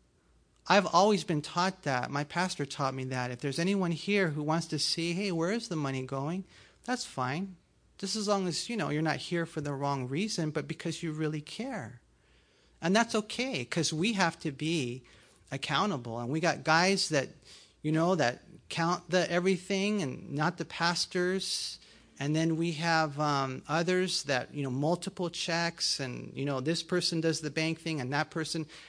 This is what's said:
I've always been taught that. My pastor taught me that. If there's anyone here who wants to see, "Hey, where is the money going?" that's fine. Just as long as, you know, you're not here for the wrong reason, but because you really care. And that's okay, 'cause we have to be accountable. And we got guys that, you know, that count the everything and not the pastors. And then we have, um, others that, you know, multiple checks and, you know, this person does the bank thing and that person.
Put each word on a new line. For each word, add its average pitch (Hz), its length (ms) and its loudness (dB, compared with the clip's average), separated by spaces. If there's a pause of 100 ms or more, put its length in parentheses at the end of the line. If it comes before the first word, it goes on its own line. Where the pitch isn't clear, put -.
(680)
I've 185 200 6
always 190 360 6
been 151 200 0
taught 185 400 -2
that. 127 260 0
My 143 140 -2
pastor 175 420 -2
taught 135 300 -2
me 131 100 -4
that. 127 240 -4
If 123 100 -8
there's 143 200 -4
anyone 185 320 2
here 190 380 2
who 147 120 -4
wants 160 260 0
to 151 120 -4
see, 170 340 0
"Hey, 196 180 -2
where 170 200 0
is 226 160 -2
the 170 80 -4
money 135 260 0
going?" 139 420 -4 (420)
that's 254 200 -2
fine. 165 500 -4 (420)
Just 196 180 -6
as 208 120 -2
long 196 200 2
as, - 220 -4
you 240 60 -4
know, 151 140 -2
you're 151 120 0
not 151 160 2
here 170 280 -2
for 160 160 -6
the 143 120 -4
wrong 135 340 -2
reason, 160 420 -2
but 147 180 -4
because 156 360 -6
you 160 80 -4
really 156 300 -2
care. 156 600 -8 (800)
And 180 140 4
that's 226 200 4
okay, 214 500 -2
'cause - 260 0
we 180 220 2
have 180 260 2
to 156 120 -2
be 135 520 -2 (480)
accountable. 139 680 0
And 120 100 -4
we 160 100 0
got 151 240 2
guys 175 460 4
that, 139 200 2 (520)
you 151 100 0
know, 165 240 4
that 127 280 2 (260)
count 170 400 0
the 170 220 2
everything 190 680 0
and 135 320 -6
not 156 240 0
the 165 80 -4
pastors. - 1120 -2 (400)
And 147 160 0
then 160 220 2
we 170 160 0
have, 156 460 2
um, 135 480 0
others 175 560 2
that, 135 300 -2
you 143 100 -4
know, 135 60 -2
multiple 170 600 0
checks 170 720 -2
and, 123 360 -6
you 135 100 -2
know, 139 140 0
this 160 240 0
person 175 380 0
does 160 200 0
the 151 80 -4
bank 160 320 -2
thing 160 200 -4
and 123 120 -4
that 151 160 0
person. 160 360 -4 (240)